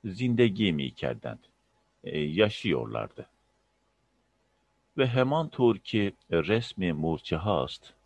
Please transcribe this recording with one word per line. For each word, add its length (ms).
Zindegi 680
mi 220
kerden, 440
e, 140
yaşıyorlardı. 1080
Ve 80
heman 420
tur 300
ki 340
resmi 640
murçe 440
hast. 580